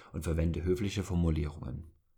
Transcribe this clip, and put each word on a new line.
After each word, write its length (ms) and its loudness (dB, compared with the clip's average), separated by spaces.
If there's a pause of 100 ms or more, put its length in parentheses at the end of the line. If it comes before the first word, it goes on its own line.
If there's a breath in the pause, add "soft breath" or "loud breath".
(120 loud breath)
und 120 -6
verwende 400 2
höfliche 380 0
Formulierungen. 880 0 (260)